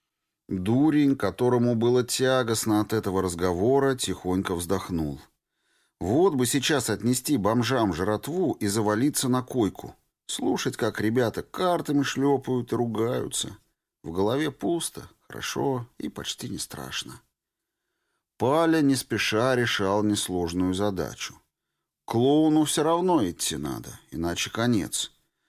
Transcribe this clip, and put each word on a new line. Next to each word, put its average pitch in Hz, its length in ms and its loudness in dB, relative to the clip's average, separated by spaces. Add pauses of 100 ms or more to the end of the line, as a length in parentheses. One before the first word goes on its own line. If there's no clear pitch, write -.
(500)
Дурень, 135 680 2
которому 120 600 2
было 120 280 2
тягостно 117 800 2
от 104 120 -4
этого 98 280 0
разговора, 92 760 2
тихонько 92 600 -2
вздохнул. 85 640 -4 (800)
Вот 151 360 2
бы 123 100 2
сейчас 135 440 0
отнести 120 480 0
бомжам 113 560 2
жратву 107 640 -2
и 107 80 0
завалиться 110 640 0
на 127 120 2
койку. 117 540 -2 (320)
Слушать, - 500 -2
как 110 240 -2
ребята 110 400 0
картами 165 640 0
шлёпают 131 680 0
и 117 40 -2
ругаются. 117 840 -2 (460)
В 78 80 -10
голове 117 400 0
пусто, 170 580 -6 (180)
хорошо 131 600 -4 (100)
и - 120 -8
почти - 400 -10
не 95 100 -8
страшно. - 640 -10 (1160)
Паля 160 440 2
не 139 140 4
спеша 117 600 0
решал 107 480 0
несложную 92 720 0
задачу. 92 680 -6 (640)
Клоуну 151 600 4
всё 147 180 0
равно 165 440 4
идти - 300 -4
надо, 67 420 -8 (120)
иначе 85 400 -4
конец. 113 600 -2 (380)